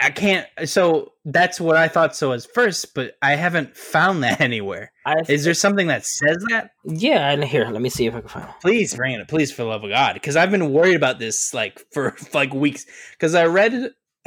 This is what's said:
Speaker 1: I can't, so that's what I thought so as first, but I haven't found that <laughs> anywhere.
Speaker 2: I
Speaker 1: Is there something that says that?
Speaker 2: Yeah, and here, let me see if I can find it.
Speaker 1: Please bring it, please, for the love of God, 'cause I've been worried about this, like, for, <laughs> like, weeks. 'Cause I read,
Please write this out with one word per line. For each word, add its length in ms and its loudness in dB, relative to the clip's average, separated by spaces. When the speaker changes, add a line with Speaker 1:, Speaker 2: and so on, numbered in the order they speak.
Speaker 1:
I 80 0
can't, 380 0
so 480 2
that's 340 0
what 160 2
I 120 6
thought 280 2
so 160 0
as 140 -6
first, 480 -2
but 260 -6
I 140 2
haven't 420 -2
found 480 0
that 160 0
<laughs> 80 2
anywhere. 440 -6
Speaker 2:
I 120 0
Speaker 1:
Is 160 2
there 80 2
something 360 0
that 180 -2
says 320 0
that? 220 -4
Speaker 2:
Yeah, 440 0
and 140 0
here, 240 0
let 140 -6
me 80 -2
see 160 -2
if 80 -2
I 60 -10
can 100 -16
find 180 -14
it. 140 -20
Speaker 1:
Please 340 0
bring 160 -4
it, 160 -10
please, 240 -2
for 100 -10
the 60 -4
love 160 -6
of 60 -10
God, 320 0
'cause 140 -4
I've 140 4
been 220 0
worried 240 4
about 220 0
this, 340 -6
like, 400 -6
for, 320 -4
<laughs> 80 -14
like, 220 -2
weeks. 320 -2
'Cause 160 0
I 100 6
read, 460 2